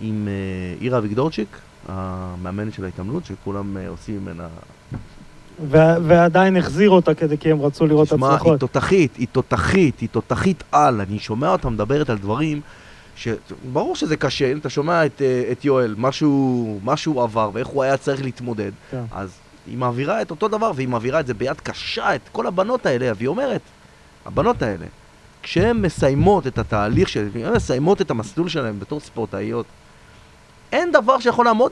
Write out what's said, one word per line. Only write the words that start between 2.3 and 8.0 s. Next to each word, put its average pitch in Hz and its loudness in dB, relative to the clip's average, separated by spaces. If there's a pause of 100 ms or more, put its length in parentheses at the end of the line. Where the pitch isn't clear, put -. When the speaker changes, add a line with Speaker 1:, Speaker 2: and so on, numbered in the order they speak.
Speaker 1:
של 95 -10
ההתעמלות, 95 -8
שכולם, 98 -8
אה, 92 -8
עושים 98 -10
ממנה 85 -12 (1200)
Speaker 2:
ו-, 160 8 (140)
ועדיין 175 6
החזיר 165 4
אותה 175 6
כדי, 147 0
כי 156 2
הם 151 2
רצו 147 2
לראות 151 6